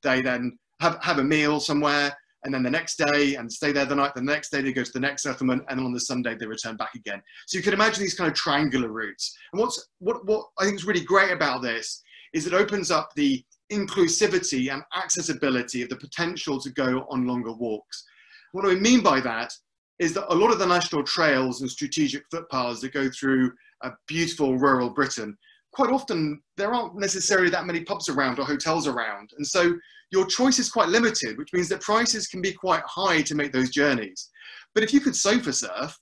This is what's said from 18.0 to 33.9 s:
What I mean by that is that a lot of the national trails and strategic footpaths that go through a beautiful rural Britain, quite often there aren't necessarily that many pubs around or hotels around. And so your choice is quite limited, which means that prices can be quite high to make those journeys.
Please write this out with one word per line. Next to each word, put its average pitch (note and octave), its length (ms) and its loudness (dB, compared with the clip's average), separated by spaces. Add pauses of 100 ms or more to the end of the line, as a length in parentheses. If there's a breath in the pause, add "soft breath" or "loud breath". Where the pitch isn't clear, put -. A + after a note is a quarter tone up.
What F#3+ 120 -4
I F#3 100 4
mean A3 280 6
by D3 180 6
that A#2+ 320 -4 (460)
is E3+ 160 0
that F#3+ 180 -2
a - 20 2
lot G#3 160 6
of A3 80 2
the G3 60 2
national F3 380 2
trails C3 580 2
and C3 100 -4
strategic C#3+ 600 -2
footpaths B2+ 500 -4
that C3 140 -8
go C3+ 160 0
through C3 420 2 (300 soft breath)
a B2+ 80 -8 (180)
beautiful D#3 480 0
rural B2+ 320 4
Britain, A#2 480 -4 (380 soft breath)
quite B3 160 2
often D#3+ 500 -2 (160)
there G3+ 160 -2
aren't G#3 240 -4
necessarily F#3+ 540 2
that F3 160 -2
many E3+ 180 -4
pubs G3 240 -6
around C3 300 0
or C#3 80 -2
hotels D3 420 0
around. G#2+ 480 -4
And D3 100 -6
so F3 300 4 (360 loud breath)
your F#3+ 140 4
choice B3+ 320 4
is B3+ 100 0
quite A3+ 200 2
limited, F3+ 500 2
which D3 140 -12
means F3+ 160 2
that F#3 120 -2
prices A3+ 460 0
can F#3+ 160 -8
be F3+ 100 0
quite E3+ 320 0
high F3 380 0
to D3+ 140 -2
make C#3+ 160 -2
those B2+ 180 2
journeys. C3 580 0 (460 loud breath)